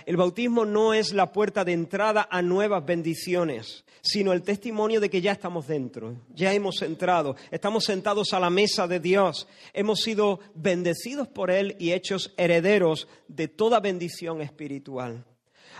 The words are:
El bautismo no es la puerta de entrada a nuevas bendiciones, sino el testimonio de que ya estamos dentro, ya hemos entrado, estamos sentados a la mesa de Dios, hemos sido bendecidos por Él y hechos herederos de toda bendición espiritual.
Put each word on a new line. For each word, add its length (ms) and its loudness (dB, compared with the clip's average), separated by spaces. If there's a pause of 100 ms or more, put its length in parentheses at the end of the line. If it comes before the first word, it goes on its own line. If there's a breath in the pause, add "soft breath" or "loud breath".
El 120 -2
bautismo 480 2
no 280 2
es 200 0
la 180 2
puerta 340 0
de 80 0
entrada 560 0
a 140 -2
nuevas 420 2
bendiciones, 1000 -4 (180)
sino 300 0
el 100 2
testimonio 580 0
de 100 0
que 100 0
ya 100 2
estamos 380 -4
dentro, 480 -6 (180)
ya 180 2
hemos 300 0
entrado, 540 0 (160 soft breath)
estamos 320 -2
sentados 480 0
a 80 2
la 100 2
mesa 380 2
de 100 0
Dios, 480 2 (260 soft breath)
hemos 280 0
sido 400 0 (160 soft breath)
bendecidos 720 -2
por 240 -2
Él 260 0
y 140 -2
hechos 440 -4
herederos 720 4 (220 soft breath)
de 180 -6
toda 320 2
bendición 640 -4
espiritual. 840 -10 (560 soft breath)